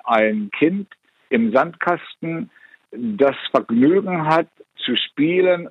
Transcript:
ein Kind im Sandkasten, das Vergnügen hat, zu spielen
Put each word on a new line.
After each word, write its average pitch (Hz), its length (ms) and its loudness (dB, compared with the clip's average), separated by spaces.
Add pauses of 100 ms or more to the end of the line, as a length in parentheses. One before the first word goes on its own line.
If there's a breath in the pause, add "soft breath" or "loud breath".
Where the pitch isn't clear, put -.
ein 107 520 0
Kind 190 300 0 (440)
im 113 220 0
Sandkasten, 165 1000 -4 (420 soft breath)
das 120 420 -2 (160)
Vergnügen 156 720 2
hat, 160 220 2 (300)
zu - 180 -4
spielen 175 760 0